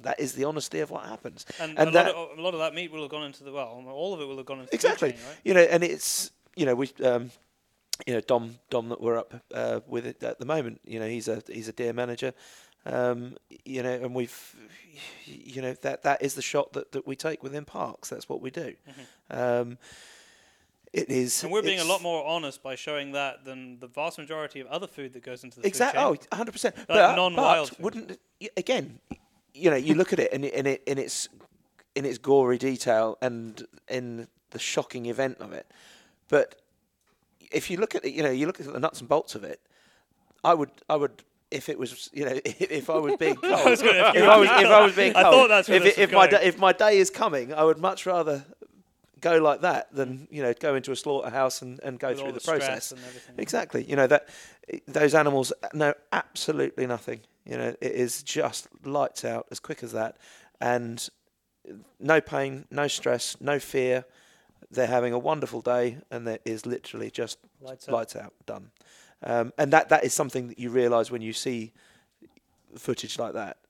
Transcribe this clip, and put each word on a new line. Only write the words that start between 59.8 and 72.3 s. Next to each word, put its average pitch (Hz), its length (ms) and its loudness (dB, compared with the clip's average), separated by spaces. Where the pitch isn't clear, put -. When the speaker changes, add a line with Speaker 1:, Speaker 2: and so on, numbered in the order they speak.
Speaker 1:
as 113 80 -14
that, 110 240 -6
and 120 440 -2
no 151 220 2
pain, 139 500 -6
no 143 160 -4
stress, - 540 -4
no 139 180 -2
fear. 127 460 -2
They're 123 160 0
having 123 240 2
a 120 80 -2
wonderful 139 400 -4
day, 123 380 -2
and 120 140 -10
there 113 200 -6
is 110 200 -8
literally 113 460 -10
just - 280 -8
Speaker 2:
Lights 131 300 -18
out. 127 40 0
Speaker 1:
lights 113 220 -4
out, - 180 -14
done. 101 260 -14
Um, 117 360 -2
and 147 160 2
that, 156 160 4
that 151 160 4
is 127 80 -4
something 127 340 -4
that 117 120 -16
you 123 100 -8
realise 120 420 2
when 120 100 -8
you 110 120 -8
see 113 400 -8